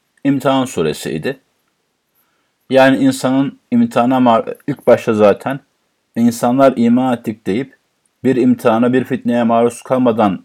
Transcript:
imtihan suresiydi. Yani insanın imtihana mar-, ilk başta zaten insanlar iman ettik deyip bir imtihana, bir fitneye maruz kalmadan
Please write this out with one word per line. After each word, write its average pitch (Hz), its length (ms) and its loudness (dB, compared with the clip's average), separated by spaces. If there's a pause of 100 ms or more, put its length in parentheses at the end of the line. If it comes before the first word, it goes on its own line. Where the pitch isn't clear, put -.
(240)
imtihan 135 420 0
suresiydi. 80 760 -6 (1300)
Yani 131 280 4
insanın 135 600 -2 (120)
imtihana 120 460 0
mar-, 117 380 0 (120)
ilk - 200 -4
başta 120 260 2
zaten 107 460 0 (560)
insanlar 120 600 2
iman 123 420 0
ettik 110 300 -10
deyip 120 300 -6 (460)
bir 131 120 0
imtihana, 120 580 0
bir 127 100 0
fitneye 120 400 -4
maruz 117 380 0
kalmadan 113 640 -2